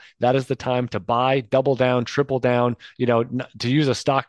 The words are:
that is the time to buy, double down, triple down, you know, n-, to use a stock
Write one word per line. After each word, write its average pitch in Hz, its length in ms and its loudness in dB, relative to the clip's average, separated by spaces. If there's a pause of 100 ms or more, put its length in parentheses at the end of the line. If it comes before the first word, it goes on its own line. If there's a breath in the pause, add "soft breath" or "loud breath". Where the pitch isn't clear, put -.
(200 loud breath)
that 123 160 4
is 131 120 0
the 135 80 -2
time 123 340 -2
to 104 100 -4
buy, 127 420 0
double 131 340 0
down, 123 280 2
triple 135 360 -2
down, 123 360 0 (220 loud breath)
you 127 80 -2
know, 117 160 2
n-, 123 240 -4 (140)
to 120 100 -4
use 143 180 2
a 123 80 2
stock 135 340 -2